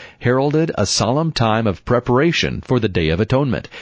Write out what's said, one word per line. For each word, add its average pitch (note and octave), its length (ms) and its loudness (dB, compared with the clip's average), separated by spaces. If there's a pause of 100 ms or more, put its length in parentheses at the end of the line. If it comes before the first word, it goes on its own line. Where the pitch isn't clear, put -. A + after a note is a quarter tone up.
(180)
heralded C#3+ 560 0
a G2+ 120 0
solemn C#3 440 0
time A2+ 380 0
of F2+ 160 -4
preparation B2 800 0
for B2+ 180 0
the G#2+ 80 0
Day E2+ 220 0
of E2 100 2
Atonement. B2+ 480 0 (140)